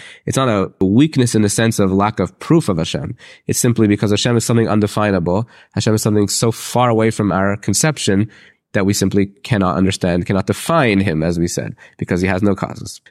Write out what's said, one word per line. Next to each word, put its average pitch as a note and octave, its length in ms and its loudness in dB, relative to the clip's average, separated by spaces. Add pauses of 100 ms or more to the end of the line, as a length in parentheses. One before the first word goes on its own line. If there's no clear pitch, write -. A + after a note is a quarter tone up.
(240)
it's - 120 -4
not C3 120 2
a G2 360 0
weakness B2+ 500 2
in A2 80 4
the G2+ 60 2
sense A2+ 320 0
of F#2+ 120 2
lack G2+ 280 0
of F2 180 -4
proof D#3+ 300 2
of F2+ 100 0
Hashem. D#2+ 380 -6 (320)
It's - 100 -4
simply A2+ 300 2
because G2+ 240 0
Hashem A#2+ 240 0
is A2 80 0
something A#2 240 2
undefinable. G#2 800 0 (240)
Hashem A2 220 0
is A2 80 0
something G#2 260 2
so A#2 240 0
far - 360 -2
away A2 220 2
from G#2 220 -2
our G2 240 0
conception G#2+ 760 -2 (440)
that G2 120 0
we G2+ 80 2
simply G2 320 0
cannot F#2+ 500 -2
understand, F2+ 500 0
cannot F#2+ 200 -2
define A#2 540 0
him, D#2+ 220 -2
as E2+ 160 -2
we E2+ 100 0
said, A#1+ 260 -8 (240)
because F2+ 220 -2
he F#2 80 0
has F#2+ 140 -2
no G2+ 120 2
causes. - 460 -10 (100)